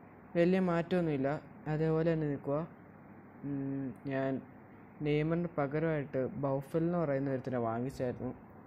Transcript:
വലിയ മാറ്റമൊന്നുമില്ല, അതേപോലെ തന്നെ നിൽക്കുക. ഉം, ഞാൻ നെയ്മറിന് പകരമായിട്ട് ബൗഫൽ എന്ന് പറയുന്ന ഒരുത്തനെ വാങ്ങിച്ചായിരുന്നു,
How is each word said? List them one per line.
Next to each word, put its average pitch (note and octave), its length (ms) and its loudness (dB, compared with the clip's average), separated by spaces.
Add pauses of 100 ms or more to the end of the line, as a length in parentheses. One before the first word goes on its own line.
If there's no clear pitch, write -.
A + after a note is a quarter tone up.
(380)
വലിയ F#3 320 6
മാറ്റമൊന്നുമില്ല, E3 580 2 (460)
അതേപോലെ D#3+ 400 4
തന്നെ D#3 200 2
നിൽക്കുക. C#3+ 260 0 (880)
ഉം, C#3 360 -4 (280)
ഞാൻ C3+ 200 0 (760)
നെയ്മറിന് E3 520 2
പകരമായിട്ട് C#3+ 640 0 (240)
ബൗഫൽ C#3 420 0
എന്ന് F3 160 2
പറയുന്ന C#3 320 2
ഒരുത്തനെ B2+ 320 0
വാങ്ങിച്ചായിരുന്നു, B2 640 -2 (340)